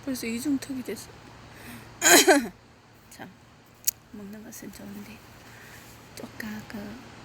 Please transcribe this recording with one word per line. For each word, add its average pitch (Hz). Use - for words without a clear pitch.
벌써 247
이중턱이 262
됐어. -
<coughs> 285
참, -
먹는 208
것은 226
좋은데 202
조금 214
그 208